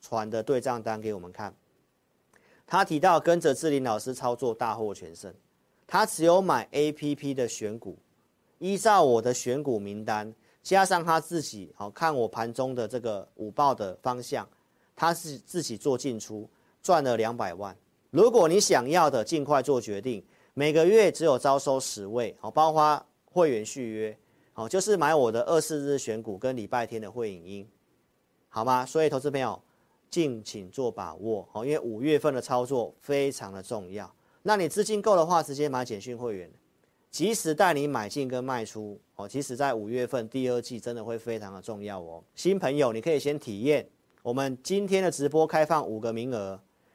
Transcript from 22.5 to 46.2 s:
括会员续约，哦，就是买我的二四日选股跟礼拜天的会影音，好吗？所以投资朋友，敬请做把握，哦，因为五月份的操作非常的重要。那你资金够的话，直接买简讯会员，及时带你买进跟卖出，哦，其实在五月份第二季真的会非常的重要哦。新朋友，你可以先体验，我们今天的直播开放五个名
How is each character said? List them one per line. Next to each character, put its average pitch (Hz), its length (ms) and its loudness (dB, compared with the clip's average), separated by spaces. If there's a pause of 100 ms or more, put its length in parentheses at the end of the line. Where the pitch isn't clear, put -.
括 151 280 4 (300)
会 170 200 4
员 110 120 0
续 120 280 -10
约， 107 260 -6 (380)
哦， 110 120 -8
就 185 140 0
是 208 160 2
买 156 160 4
我 127 180 6
的 113 120 0
二 160 180 2
四 156 180 -2
日 143 180 0
选 113 260 -6
股 107 140 -8
跟 131 200 -4
礼 107 80 -8
拜 117 220 -2
天 113 120 -8
的 104 120 -12
会 113 200 -6
影 85 140 -16
音， 98 220 -14 (800)
好 110 160 -4
吗？ 127 200 2
所 160 180 0
以 151 60 4
投 135 100 -2
资 139 100 -4
朋 139 100 -2
友， 120 220 -4 (480)
敬 131 340 -2
请 101 280 -12
做 127 180 -4
把 90 260 -8
握， 98 360 -4
哦， 107 120 -8
因 139 80 -2
为 151 80 0
五 113 220 -8
月 147 160 4
份 147 160 0
的 123 80 -4
操 123 240 0
作 123 340 -2
非 139 320 0
常 98 220 -10
的 95 80 -12
重 95 300 -8
要。 98 200 -12 (300)
那 214 160 2
你 175 100 0
资 196 160 0
金 208 180 -2
够 208 140 4
的 170 80 6
话， 170 200 4
直 143 100 -10
接 143 160 -2
买 127 160 -4
简 107 160 -8
讯 120 160 -10
会 117 180 -6
员， 85 140 -12 (640)
及 190 240 0
时 160 180 -2
带 175 200 4
你 143 120 -2
买 123 240 -4
进 139 180 -4
跟 123 160 -4
卖 127 220 -4
出， 104 340 -12 (180)
哦， 101 100 -12
其 131 140 -6
实 131 140 -8
在 135 180 0
五 107 160 -6
月 123 180 -2
份 117 220 -4
第 127 200 -2
二 123 100 -2
季 117 200 -10
真 120 160 -8
的 113 80 -10
会 117 160 -8
非 113 180 -8
常 101 160 -12
的 92 80 -14
重 104 220 -10
要 101 160 -10
哦。 82 240 -14 (100)
新 190 240 0
朋 147 180 -2
友， 139 180 2
你 113 80 -6
可 165 100 -2
以 147 80 2
先 143 180 -2
体 107 240 -10
验， 139 260 2 (360)
我 120 100 -2
们 135 300 -2
今 202 240 -2
天 190 160 2
的 175 80 2
直 139 180 0
播 156 160 4
开 156 180 2
放 151 220 0
五 110 140 -6
个 113 120 -4
名 117 220 -6